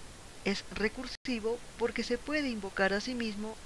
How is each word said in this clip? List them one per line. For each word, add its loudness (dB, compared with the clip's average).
es 2
recursivo 0
porque 2
se 2
puede 2
invocar 4
a 2
sí -2
mismo -2